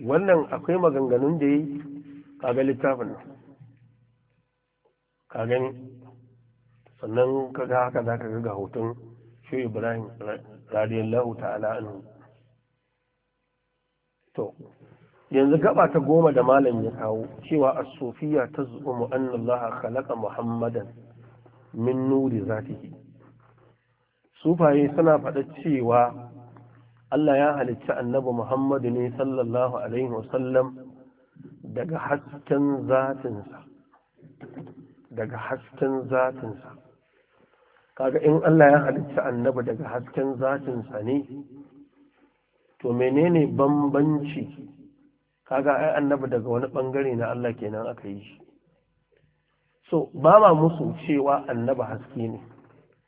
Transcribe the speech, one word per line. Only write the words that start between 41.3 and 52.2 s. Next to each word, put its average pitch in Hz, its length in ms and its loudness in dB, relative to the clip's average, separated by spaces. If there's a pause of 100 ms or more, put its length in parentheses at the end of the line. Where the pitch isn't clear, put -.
to 127 80 -4
menene 139 640 4
bambanci? 143 1120 0 (800)
Kaga 139 320 0
ai 151 240 0
Annabi 139 260 0
daga 120 200 -2
wani 120 180 -2
ɓangare 131 500 -2
na 113 140 -4
Allah 120 240 -4
kenan 110 320 -8
aka 117 220 -12
yi 101 120 -10
shi. - 200 -20 (1500)
So, 156 200 0
ba 165 300 8
ma 202 100 10
musu 156 380 2 (160)
cewa 139 400 0
Annabi 123 400 -2
haske 110 320 -12 (160)